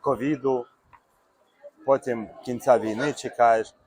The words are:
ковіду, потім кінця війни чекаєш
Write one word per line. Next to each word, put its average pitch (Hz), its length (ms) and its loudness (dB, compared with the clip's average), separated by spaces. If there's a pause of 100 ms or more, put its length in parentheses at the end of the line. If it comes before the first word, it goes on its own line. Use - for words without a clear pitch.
ковіду, 131 640 -2 (1200)
потім 127 440 -2 (160)
кінця 123 340 2
війни 110 340 -4
чекаєш 117 640 0 (120)